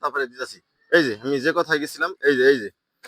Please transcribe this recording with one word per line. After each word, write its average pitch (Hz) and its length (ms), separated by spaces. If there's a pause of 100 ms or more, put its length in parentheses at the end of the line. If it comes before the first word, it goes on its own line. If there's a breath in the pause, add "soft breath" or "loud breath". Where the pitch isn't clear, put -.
তারপরে 139 300
দিতেছি। 127 260 (380)
এই 170 100
যে 120 60 (120)
আমি 139 200
যে 160 140
কথায় 156 240
গেছিলাম, 151 280 (180)
এই 143 100
যে, 127 140
এই 135 100
যে 101 60 (400)